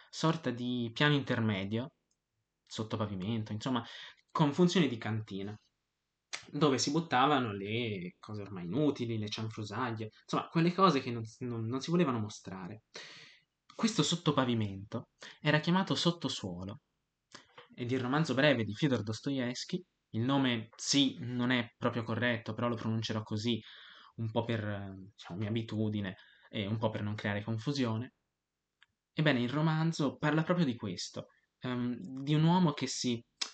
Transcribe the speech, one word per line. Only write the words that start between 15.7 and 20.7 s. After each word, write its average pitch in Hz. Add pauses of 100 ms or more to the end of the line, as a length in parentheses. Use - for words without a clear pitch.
sottosuolo, 107 (920)
ed 123
il 131
romanzo 147
breve 135
di 104
Fyodor 127
Dostoevsky, 123 (300)
il 110
nome, 123